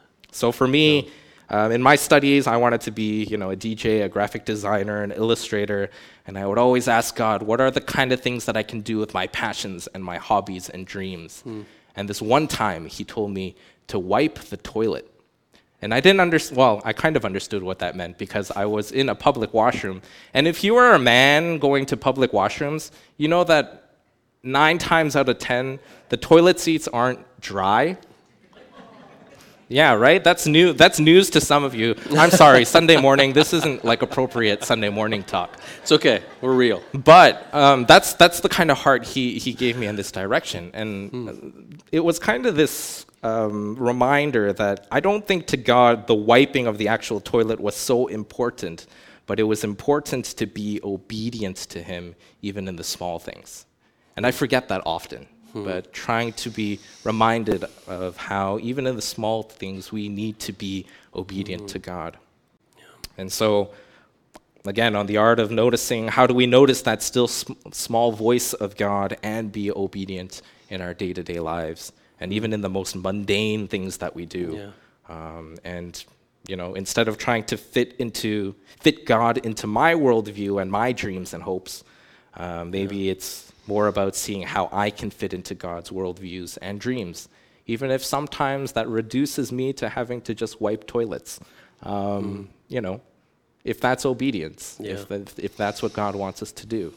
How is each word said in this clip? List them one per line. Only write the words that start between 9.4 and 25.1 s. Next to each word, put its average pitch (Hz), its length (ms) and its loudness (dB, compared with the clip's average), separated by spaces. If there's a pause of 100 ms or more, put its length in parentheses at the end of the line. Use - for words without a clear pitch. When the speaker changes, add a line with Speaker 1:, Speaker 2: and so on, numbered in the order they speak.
Speaker 1:
and 95 120 -14
my 87 140 -10
hobbies 98 500 -4
and 92 180 -14
dreams?" 92 560 -12
Speaker 2:
Hmm. 110 200 -14 (340)
Speaker 1:
And 101 120 -8
this 104 140 -8
one 127 240 2
time, 90 400 -4
he - 180 -12
told 101 280 -6
me 95 240 -8 (320)
to 110 100 -4
wipe 104 400 0
the - 180 -16
toilet. 107 520 -4 (760)
And 110 80 -2
I 117 60 2
didn't 190 220 6 (100)
underst-, 160 220 0
well, 123 320 4
I 110 80 -4
kind 156 240 0
of 113 80 -2
understood 95 400 -6
what 92 160 -6
that 87 160 -6
meant 87 200 -12
because 101 380 -6
I 101 120 -2
was 107 260 -4
in 135 160 -2
a 104 80 -4
public 120 360 0
washroom. 107 480 0 (320)
And 139 140 2
if 165 160 -2
you 214 140 4
are 247 180 8
a 165 60 6
man 143 580 4
going 139 280 2
to 135 100 -2
public 131 340 0
washrooms, 143 640 -2 (240)
you 147 100 -2
know 170 160 2
that 156 480 0 (540)
nine 147 340 4
times 160 380 2